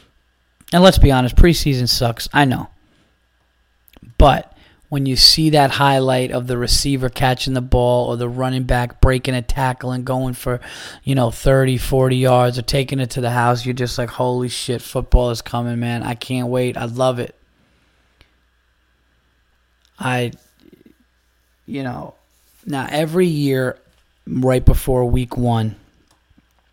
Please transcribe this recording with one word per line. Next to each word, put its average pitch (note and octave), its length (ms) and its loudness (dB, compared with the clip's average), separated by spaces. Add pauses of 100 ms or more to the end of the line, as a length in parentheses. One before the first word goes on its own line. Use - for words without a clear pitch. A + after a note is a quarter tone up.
(720)
and F3 100 6
let's F#3+ 140 8
be C#3+ 160 6
honest, B2+ 240 0
preseason C#3+ 500 4
sucks, A#2 460 -4
I C#3+ 100 4
know. B2+ 260 -2 (1500)
But - 360 4 (360)
when C#3 160 -4
you C3 100 -2
see D#3 360 4
that C#3 200 4
highlight C3 600 2
of B2 160 -4
the B2+ 100 -4
receiver B2+ 500 0
catching B2+ 460 -2
the B2+ 80 -2
ball B2 460 0
or A#2+ 100 -4
the A#2+ 100 -4
running B2+ 360 -4
back B2 360 -2
breaking C3 340 2
a B2 80 -4
tackle B2+ 500 -4
and B2+ 120 -6
going C3 300 -4
for, B2 260 -6 (440)
you C3+ 120 -2
know, A#2+ 160 0
thirty, C3+ 460 2
forty C3 400 0
yards B2+ 420 2
or A#2+ 40 -6
taking C3+ 360 -2
it B2 120 -4
to C3+ 100 -6
the A#2+ 100 -2
house, A#2+ 340 0
you're B2+ 80 -4
just A#2+ 240 -6
like, A#2+ 120 -4
"Holy B2+ 400 -4
shit, A#2 320 -6
football B2 500 -2
is A2+ 100 -8
coming, A#2+ 380 -6
man. A#2+ 240 -4
I A#2+ 120 -6
can't B2 340 -6
wait. B2+ 280 -2
I A#2 60 -8
love B2 360 -2
it." - 140 -10 (2750)
I, B2 340 -4 (1300)
you C#3 160 -10
know, C3+ 320 -10 (520)
now C3+ 260 -6
every D#3+ 340 0
year C#3 540 -2 (480)
right B2+ 360 0
before B2+ 420 2
week B2 300 -2
one, A2+ 400 -2 (960)